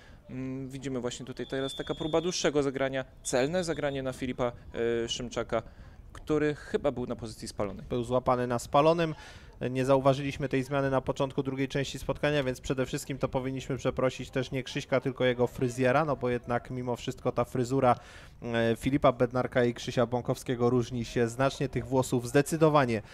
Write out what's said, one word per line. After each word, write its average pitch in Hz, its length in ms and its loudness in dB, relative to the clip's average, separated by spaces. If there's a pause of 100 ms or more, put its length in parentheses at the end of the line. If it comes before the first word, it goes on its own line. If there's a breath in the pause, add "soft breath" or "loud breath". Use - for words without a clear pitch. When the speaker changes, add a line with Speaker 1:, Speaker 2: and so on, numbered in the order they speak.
(300 loud breath)
Speaker 1:
Mm, 131 380 -8
widzimy 131 320 -6
właśnie 120 260 -6
tutaj 127 200 -8
teraz 135 300 -4
taka 151 180 -4
próba 160 260 0
dłuższego 160 420 0
zagrania, 135 420 -2 (180)
celne 151 420 2
zagranie 143 380 -2
na 131 100 -4
Filipa, 127 400 -2 (520 loud breath)
e, 117 40 -6
Szymczaka, 117 540 -2 (500 loud breath)
który 151 420 0
chyba - 360 -2
był 123 160 -4
na 117 100 -4
pozycji 110 320 -10
spalonej. 101 400 -4
Speaker 2:
Był 123 160 -2
złapany 123 420 2
na 123 120 0
spalonym. 160 560 4 (560 loud breath)
Nie 131 140 0
zauważyliśmy 135 640 4
tej 135 140 2
zmiany 139 280 0
na 131 100 2
początku 135 420 -2
drugiej 135 260 -2
części 135 300 -4
spotkania, 147 460 0
więc 127 160 -2
przede 131 260 -2
wszystkim 139 320 -6
to 131 100 -2
powinniśmy 135 480 -4
przeprosić 127 540 -2
też 131 200 -2
nie 131 120 -2
Krzyśka, 135 380 0
tylko 127 240 -2
jego 123 220 4
fryzjera, 127 580 2
no 143 120 0
bo 123 120 -2
jednak 123 420 -2
mimo 127 260 -4
wszystko - 360 -4
ta 120 120 0
fryzura, 127 520 2 (460 loud breath)
e, 117 340 2
Filipa 135 360 4
Bednarka 123 520 2
i 120 100 2
Krzysia 120 320 0
Bąkowskiego 120 640 0
różni 120 340 0
się 120 240 0
znacznie. 135 400 0
Tych 117 180 -4
włosów 127 420 2
zdecydowanie 143 720 4 (120)